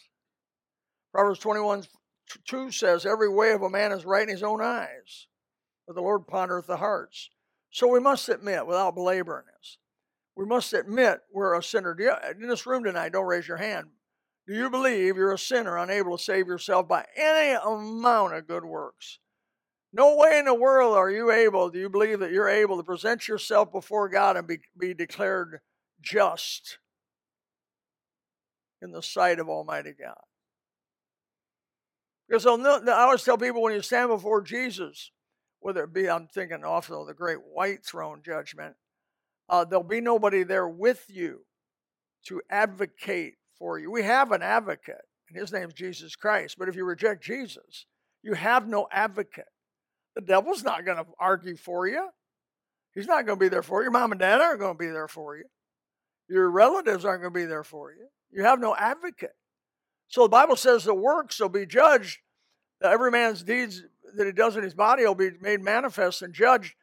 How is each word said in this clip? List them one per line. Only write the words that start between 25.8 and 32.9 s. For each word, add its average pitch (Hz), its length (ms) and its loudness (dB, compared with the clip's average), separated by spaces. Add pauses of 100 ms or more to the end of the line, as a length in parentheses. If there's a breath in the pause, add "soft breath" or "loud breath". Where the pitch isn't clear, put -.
just - 800 -2 (2000)
in 180 100 -18
the 165 100 -14
sight 180 380 0
of 160 100 -8
Almighty 156 500 -8
God. - 220 -18 (2000)
Because 226 180 0
I'll 240 120 6
no-, 269 300 2
I 233 140 4